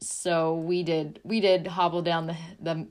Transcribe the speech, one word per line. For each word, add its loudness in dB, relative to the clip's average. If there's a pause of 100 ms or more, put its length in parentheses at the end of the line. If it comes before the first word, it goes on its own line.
so 0
we 0
did, -2
we 0
did 4
hobble 0
down 0
the, -4 (240)
the, -2